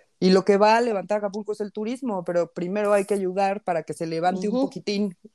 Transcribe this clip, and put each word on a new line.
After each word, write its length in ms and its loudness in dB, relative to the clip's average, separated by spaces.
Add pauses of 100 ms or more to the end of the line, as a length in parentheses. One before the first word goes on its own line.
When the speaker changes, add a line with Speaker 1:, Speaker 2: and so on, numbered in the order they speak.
(180)
Speaker 1:
Y 120 4
lo 140 6
que 120 4
va 200 6
a 40 2
levantar 380 -2
Acapulco 340 -6
es 80 -8
el 100 -6
turismo, 540 -6
pero 280 -2
primero 400 -2
hay 120 4
que 100 -2
ayudar 480 -2
para 220 -2
que 100 -8
se 120 -6
levante 420 -2
un 80 -2
Speaker 2:
Ujú. 100 2
Speaker 1:
poquitín. 500 -4 (180)